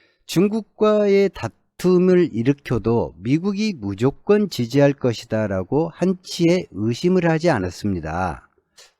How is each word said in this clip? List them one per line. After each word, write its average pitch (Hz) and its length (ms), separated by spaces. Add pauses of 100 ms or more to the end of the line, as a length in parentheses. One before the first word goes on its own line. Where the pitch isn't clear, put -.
(260)
중국과의 208 1080
다툼을 180 1000
일으켜도 113 840
미국이 190 580
무조건 127 720
지지할 139 420
것이다라고 110 1000
한치의 180 760
의심을 170 580
하지 160 220
않았습니다. 90 960 (540)